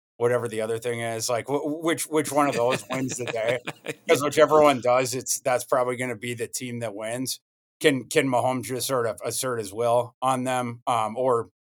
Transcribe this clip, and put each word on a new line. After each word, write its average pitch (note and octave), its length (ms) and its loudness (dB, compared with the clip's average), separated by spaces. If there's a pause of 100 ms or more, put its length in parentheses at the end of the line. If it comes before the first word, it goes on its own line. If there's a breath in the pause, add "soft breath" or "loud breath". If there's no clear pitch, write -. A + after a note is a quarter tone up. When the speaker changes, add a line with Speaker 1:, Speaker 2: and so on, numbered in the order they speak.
(160)
Speaker 1:
whatever A#2+ 320 0
the A2 140 -4
other A2+ 160 -2
thing A#2 240 -4
is, A2+ 280 -4
like, A2+ 180 -2
wh-, D3 360 -4
which, D#3+ 240 0
which D3+ 240 -2
one C#3+ 160 4
of C3 80 0
those B2 340 2
wins C3 280 -4
the B2 80 -6
day? A2+ 380 -2
Speaker 2:
<laughs> - 220 -12 (220)
Speaker 1:
'Cause D#3+ 140 4
Speaker 2:
Yeah. - 20 -2
Speaker 1:
whichever D3+ 380 6
one C#3+ 200 6
does, B2 320 2
it's, - 280 -4
that's B2 240 0
probably B2+ 320 2
gonna B2 180 -4
be A#2+ 180 -8
the A2+ 140 -6
team A#2+ 320 -8
that A2 160 -6
wins. A#2 440 -6 (420)
Can, C3+ 240 4
can D3 220 0
Mahomes B2+ 380 0
just A#2+ 220 -6
sort B2+ 200 0
of G#2 160 -6
assert A#2+ 360 -4
his G2 140 -8
will A#2 480 0
on C3 240 0
them? B2 420 -4
Um, A2 300 -2
or B2 320 0 (300)